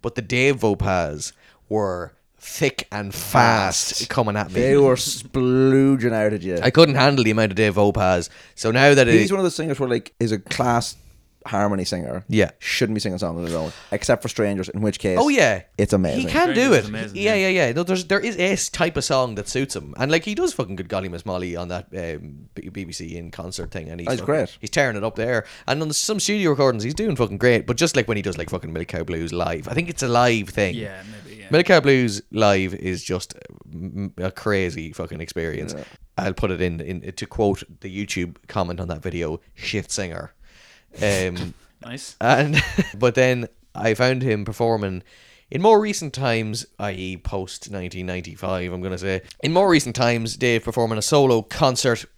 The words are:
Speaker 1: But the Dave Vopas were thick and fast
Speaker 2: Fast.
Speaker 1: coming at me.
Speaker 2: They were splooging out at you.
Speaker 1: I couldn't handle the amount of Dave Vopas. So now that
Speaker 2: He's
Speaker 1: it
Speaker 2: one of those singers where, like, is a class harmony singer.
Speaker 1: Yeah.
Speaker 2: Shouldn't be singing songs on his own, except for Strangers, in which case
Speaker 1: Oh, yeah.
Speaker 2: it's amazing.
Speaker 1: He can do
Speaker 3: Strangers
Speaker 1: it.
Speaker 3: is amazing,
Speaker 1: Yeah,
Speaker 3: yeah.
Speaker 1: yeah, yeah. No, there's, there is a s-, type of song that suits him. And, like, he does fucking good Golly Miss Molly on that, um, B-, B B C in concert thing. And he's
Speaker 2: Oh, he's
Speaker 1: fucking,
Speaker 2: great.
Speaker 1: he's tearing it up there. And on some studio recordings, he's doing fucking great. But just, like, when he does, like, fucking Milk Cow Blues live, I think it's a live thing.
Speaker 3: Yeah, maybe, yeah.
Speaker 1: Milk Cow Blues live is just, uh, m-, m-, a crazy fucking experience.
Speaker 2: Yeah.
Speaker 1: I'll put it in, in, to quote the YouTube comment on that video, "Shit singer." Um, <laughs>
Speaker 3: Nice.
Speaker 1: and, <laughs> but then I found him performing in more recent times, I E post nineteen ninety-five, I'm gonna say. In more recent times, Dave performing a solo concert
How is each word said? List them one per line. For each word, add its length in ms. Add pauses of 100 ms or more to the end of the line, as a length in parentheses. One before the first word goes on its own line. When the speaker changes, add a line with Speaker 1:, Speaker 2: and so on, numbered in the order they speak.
Speaker 1:
But 100
the 80
Dave 380
Vopas 720 (380)
were 440 (300)
thick 480
and 220
fast 880
Speaker 2:
Fast. 100
Speaker 1:
coming 260
at 160
me. 100
Speaker 2:
They 140
were 200 (500)
splooging 680
out 200
at 80
you. 200
Speaker 1:
I 100
couldn't 240
handle 280
the 80
amount 200
of 40
Dave 200
Vopas. 540 (260)
So 160
now 220
that 140
Speaker 2:
He's 220
Speaker 1:
it 40
Speaker 2:
one 60
of 60
those 100
singers 240
where, 100
like, 300
is 120
a 80
class 560 (520)
harmony 360
singer. 440
Speaker 1:
Yeah. 320
Speaker 2:
Shouldn't 360
be 40
singing 180
songs 220
on 60
his 100
own, 160 (200)
except 300
for 60
Strangers, 420
in 120
which 180
case 200
Speaker 1:
Oh, 100
yeah. 340 (120)
Speaker 2:
it's 160
amazing. 300
Speaker 1:
He 60
can 220
do 40
Speaker 3:
Strangers 240
Speaker 1:
it. 60
Speaker 3:
is 60
amazing, 280
Speaker 1:
Yeah, 160
Speaker 3:
yeah. 140
Speaker 1:
yeah, 200
yeah. 60
No, 100
there's, 220
there 140
is 180
a 140
s-, 180
type 260
of 80
song 320
that 140
suits 260
him. 220
And, 140
like, 120
he 120
does 180
fucking 220
good 120
Golly 220
Miss 160
Molly 300
on 140
that, 180 (100)
um, 560
B-, 160
B 160
B 60
C 260
in 140
concert 400
thing. 180
And 100
he's 80
Speaker 2:
Oh, 40
he's 80
Speaker 1:
fucking, 160
Speaker 2:
great. 260
Speaker 1:
he's 80
tearing 280
it 60
up 120
there. 300 (220)
And 140
on 120
some 260
studio 320
recordings, 320
he's 100
doing 220
fucking 240
great. 260
But 120
just, 180
like, 120
when 100
he 60
does, 140
like, 140
fucking 200
Milk 180
Cow 140
Blues 300
live, 340
I 60
think 160
it's 140
a 40
live 420
thing. 260
Speaker 3:
Yeah, 260 (240)
maybe, 160
yeah. 80
Speaker 1:
Milk 160
Cow 140
Blues 420 (100)
live 440
is 280
just, 320
uh, 40 (340)
m-, 420
m-, 80
a 60
crazy 640
fucking 280
experience. 540
Speaker 2:
Yeah. 100 (340)
Speaker 1:
I'll 140
put 180
it 100
in, 200
in, 320
to 120
quote 380 (160)
the 100 (160)
YouTube 300 (120)
comment 320
on 100
that 120
video, 400 (140)
"Shit 360
singer." 420 (680)
Um, 580
<laughs> 220
Speaker 3:
Nice. 400
Speaker 1:
and, 400 (180)
<laughs> 200
but 160
then 320 (260)
I 220
found 260
him 240
performing 560 (480)
in 120
more 200
recent 320
times, 520 (120)
I 140
E 260
post 540
nineteen 340
ninety-five, 680
I'm 100
gonna 160
say. 240 (200)
In 100
more 180
recent 260
times, 420
Dave 260
performing 340
a 40
solo 420
concert 600 (120)